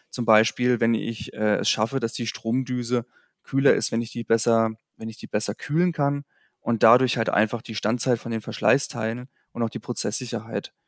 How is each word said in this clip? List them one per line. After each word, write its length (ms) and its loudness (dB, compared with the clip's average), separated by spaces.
Zum 160 -4
Beispiel, 540 4
wenn 120 4
ich, 400 -4
äh, 240 0
es 140 -2
schaffe, 280 -2
dass 140 -2
die 140 -6
Stromdüse 800 -2
kühler 300 2
ist, 180 0
wenn 120 0
ich 80 -8
die 140 -6
besser, 480 2
wenn 120 -8
ich 80 -10
die 120 -12
besser 260 -2
kühlen 380 0
kann 320 -2
und 220 0
dadurch 340 6
halt 140 -2
einfach 320 0
die 120 -10
Standzeit 440 0
von 140 -6
den 100 -4
Verschleißteilen 880 -2
und 100 -4
auch 80 -2
die 80 -8
Prozesssicherheit, 960 -6